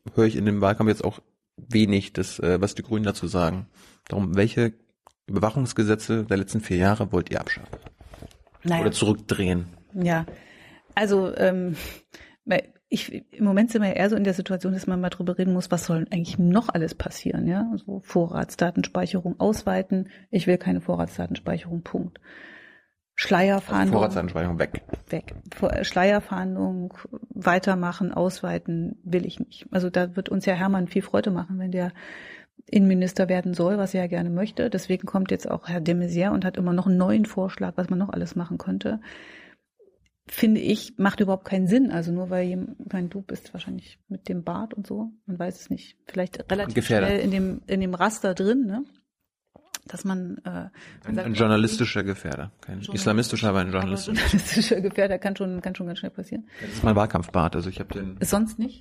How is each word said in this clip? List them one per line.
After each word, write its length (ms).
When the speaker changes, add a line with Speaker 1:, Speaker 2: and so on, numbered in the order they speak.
Speaker 1:
höre 120
ich 100
in 80
dem 160
Wahlkampf 280
jetzt 160
auch 160
wenig, 560
das, 260
äh, 220
was 140
die 80
Grünen 220
dazu 220
sagen. 400
Darum, 260
welche 380
Überwachungsgesetze 1000
der 120
letzten 240
vier 160
Jahre 360
wollt 180
ihr 100
abschaffen? 380
Speaker 2:
Naja. 200
Speaker 1:
Oder 100
zurückdrehen? 760
Speaker 2:
Ja. 320
Also, 420
ähm, 400
weil 280
ich, 240
im 120
Moment 280
sind 100
wir 60
ja 60
eher 160
so 60
in 60
der 120
Situation, 400
dass 120
man 140
mal 100
drüber 260
reden 160
muss, 200
was 140
soll 180
denn 80
eigentlich 260
noch 300
alles 260
passieren, 540
ja? 240
Also 320
Vorratsdatenspeicherung 1400
ausweiten. 680
Ich 160
will 120
keine 220
Vorratsdatenspeicherung, 1040
Punkt. 380
Schleierfahndung. 640
Speaker 1:
Also 140
Vorratsdatenspeicherung 680
weg. 220
Speaker 2:
Weg. 260
Vor-, 180
äh, 120
Schleierfahndung 1120
weitermachen, 840
ausweiten 880
will 240
ich 140
nicht. 320
Also 180
da 240
wird 140
uns 180
ja 80
Hermann 320
viel 160
Freude 280
machen, 280
wenn 140
der 200
Innenminister 640
werden 260
soll, 240
was 160
er 80
ja 40
gerne 240
möchte. 400
Deswegen 360
kommt 260
jetzt 180
auch 180
Herr 120
de 140
Maizière 360
und 140
hat 120
immer 160
noch 140
einen 100
neuen 280
Vorschlag, 520
was 140
man 80
noch 120
alles 260
machen 220
könnte. 420
Finde 340
ich, 360
macht 240
überhaupt 240
keinen 220
Sinn. 260
Also 180
nur 200
weil 180
jem-, 360
ich 80
meine, 160
du 120
bist 320
wahrscheinlich 560
mit 200
dem 140
Bart 300
und 140
so, 260
man 120
weiß 220
es 100
nicht, 360
vielleicht 440
relativ 240
Speaker 1:
Gefährder. 340
Speaker 2:
schnell 120
in 100
dem, 360
in 140
dem 140
Raster 400
drin, 320
ne? 180
Dass 200
man, 400
äh, 240
Speaker 1:
Ein, 80
Speaker 2:
sagt, 120
Speaker 1:
ein 80
journalistischer 720
Gefährder. 480
Kein 180
Speaker 2:
Journal- 140
Speaker 1:
islamistischer, 560
aber 80
ein 80
Speaker 2:
aber 140
Speaker 1:
journalistischer. 360
Speaker 2:
journalistischer 640
Gefährder 380
kann 180
schon, 240
kann 140
schon 120
ganz 120
schnell 120
passieren. 380
Speaker 1:
Das 80
ist 140
mein 120
Wahlkampfbart, 580
also 140
ich 120
hab 120
den 240
Speaker 2:
Ist 140
sonst 280
nicht? 220